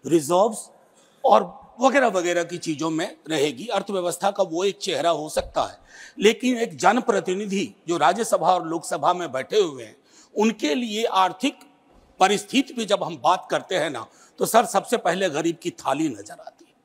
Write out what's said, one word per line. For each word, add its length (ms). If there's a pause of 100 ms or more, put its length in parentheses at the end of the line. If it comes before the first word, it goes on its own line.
reserves 640 (540)
और 400 (160)
वगैरह 260
वगैरह 380
की 140
चीजों 320
में 260 (120)
रहेगी। 380
अर्थव्यवस्था 640
का 120
वो 220
एक 140
चेहरा 320
हो 180
सकता 340
है, 160 (400)
लेकिन 400
एक 180
जनप्रतिनिधि 1120
जो 80
राज्यसभा 580
और 140
लोकसभा 440
में 200
बैठे 240
हुए 280
हैं, 120 (400)
उनके 380
लिए 300
आर्थिक 540 (640)
परिस्थिति 540
भी 100
जब 180
हम 140
बात 340
करते 260
हैं 140
ना, 160 (320)
तो 80
सर, 180
सबसे 320
पहले 340
गरीब 320
की 80
थाली 380
नजर 320
आती 280
है। 60 (100)